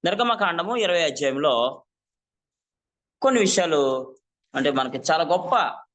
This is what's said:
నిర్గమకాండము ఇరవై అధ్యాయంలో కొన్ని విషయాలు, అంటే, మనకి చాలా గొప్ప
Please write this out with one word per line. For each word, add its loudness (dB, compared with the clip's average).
నిర్గమకాండము -2
ఇరవై 2
అధ్యాయంలో 0
కొన్ని 2
విషయాలు, 0
అంటే, 0
మనకి -2
చాలా 0
గొప్ప 0